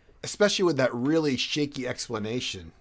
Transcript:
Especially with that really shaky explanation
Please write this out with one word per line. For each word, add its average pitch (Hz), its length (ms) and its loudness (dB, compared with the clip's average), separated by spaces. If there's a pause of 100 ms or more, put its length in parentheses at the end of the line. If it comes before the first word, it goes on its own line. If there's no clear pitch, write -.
(240)
Especially 202 420 2
with 156 120 4
that 123 160 2
really 143 420 2
shaky 143 520 -2
explanation 107 920 -4